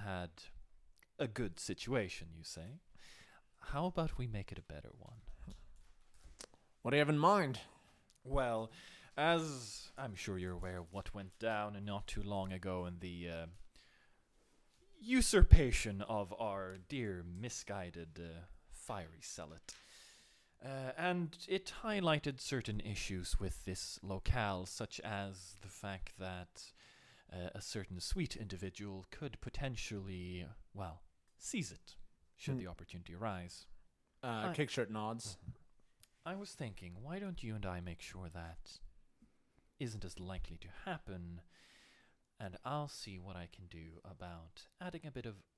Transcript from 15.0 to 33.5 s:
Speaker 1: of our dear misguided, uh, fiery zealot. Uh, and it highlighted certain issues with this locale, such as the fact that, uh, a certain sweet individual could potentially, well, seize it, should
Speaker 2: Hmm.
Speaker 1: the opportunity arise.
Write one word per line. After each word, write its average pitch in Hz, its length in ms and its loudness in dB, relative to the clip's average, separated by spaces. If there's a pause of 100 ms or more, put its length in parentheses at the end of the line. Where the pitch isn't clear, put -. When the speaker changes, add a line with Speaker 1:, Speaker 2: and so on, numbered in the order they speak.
Speaker 1:
of 104 360 0
our 98 380 0 (100)
dear 104 360 -2
misguided, 87 960 -6
uh, 85 220 -8 (300)
fiery 82 520 -8
zealot. - 500 -10 (920)
Uh, 135 320 -4
and 175 420 2 (100)
it 185 260 -2 (100)
highlighted 160 560 4
certain 113 420 0
issues 95 580 2
with - 260 -2
this - 380 -4
locale, 98 640 2
such - 340 -6
as 98 600 -4
the 101 60 -12
fact 95 520 -6
that, 92 520 -8 (600)
uh, 90 220 -4
a 101 60 -8
certain 92 380 -6
sweet - 360 0
individual 95 720 -6
could - 320 -8
potentially, 95 1040 -4 (280)
well, 92 280 -6 (360)
seize - 340 -2
it, - 240 -16 (400)
should - 200 -2
Speaker 2:
Hmm. 127 40 -2
Speaker 1:
the 92 80 -4
opportunity 87 480 -10
arise. 92 500 -4 (580)